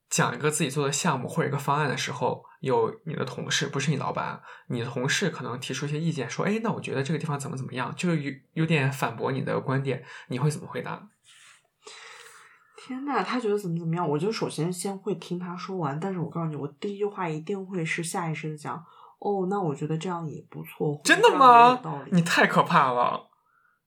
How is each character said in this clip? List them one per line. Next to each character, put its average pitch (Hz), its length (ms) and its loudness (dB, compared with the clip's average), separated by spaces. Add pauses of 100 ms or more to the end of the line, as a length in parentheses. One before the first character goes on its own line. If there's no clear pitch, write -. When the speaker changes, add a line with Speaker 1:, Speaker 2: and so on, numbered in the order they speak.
Speaker 1:
讲 120 280 2
一 - 20 -8
个 147 140 0
自 156 100 0
己 135 80 0
做 147 160 0
的 139 60 0
项 147 260 0
目 127 80 -6
或 - 160 -2
者 135 60 0
一 - 20 -4
个 139 80 -2
方 143 200 0
案 151 100 0
的 143 80 -2
时 - 160 -4
候， 127 320 -2 (160)
有 117 440 2
你 - 100 -6
的 - 100 -2
同 - 260 -6
事， 143 160 0
不 - 120 -4
是 139 120 0
你 139 60 2
老 - 160 -4
板， - 280 -4 (280)
你 123 120 -4
的 117 60 -4
同 127 220 -2
事 175 220 0
可 - 120 -8
能 123 160 -6
提 127 160 -6
出 135 100 -6
一 143 40 -2
些 147 100 -2
意 160 140 0
见， 127 180 -4
说 - 160 -2
：“哎， 214 160 0
那 226 80 0
我 123 100 -4
觉 113 140 -6
得 131 80 0
这 135 100 -2
个 151 60 0
地 - 80 -4
方 143 120 -2
怎 139 120 -8
么 - 60 -6
怎 131 80 -6
么 127 100 -10
样。” 123 220 -4
就 175 180 2
有， 147 180 -2 (220)
有 160 100 0
点 147 260 4
反 120 260 -2
驳 117 160 -2
你 135 100 -2
的 110 180 -2
观 131 220 0
点， 135 220 -4 (240)
你 - 100 -4
会 147 120 2
怎 135 100 -4
么 - 60 -12
回 127 140 -8
答？ - 280 -10 (1700)
Speaker 2:
天 262 280 -8
呐， 254 180 0
他 240 160 -2
觉 226 120 0
得 208 80 2
怎 190 120 -4
么 165 80 0
怎 170 80 -4
么 165 80 0
样， 175 140 0
我 147 100 2
就 190 140 0
首 165 160 -2
先 156 240 -2
先 196 240 -4
会 160 200 -4
听 175 220 -6
他 180 160 -8
说 190 220 -8
完， 151 240 -2
但 196 100 -2
是 185 80 -4
我 165 100 -2
告 170 120 -6
诉 165 60 -2
你， 156 100 -4
我 135 100 -6
第 202 280 -8
一 - 20 -10
句 202 80 -2
话 196 240 -4
一 156 100 -4
定 190 280 -6
会 185 180 -4
是 165 180 -4
下 165 280 -4
意 156 40 -2
识 156 160 -6
地 151 60 -8
讲 147 260 -8 (380)
：“哦， 196 300 0
那 202 100 0
我 156 140 0
觉 151 120 -4
得 156 120 -2
这 160 100 -6
样 170 180 -4
也 - 240 -10
不 160 140 -10
错。” 151 400 -2
Speaker 1:
真 339 160 6
的 427 160 8
吗？ 247 400 10
Speaker 2:
或 - 0 -
者 254 60 -6
这 - 80 -8
样 143 80 -6
也 - 0 -
有 - 0 -
道 - 60 -10
理。 - 80 -14
Speaker 1:
你 175 100 8
太 190 240 4
可 170 160 6
怕 151 280 4
了， - 380 0 (580)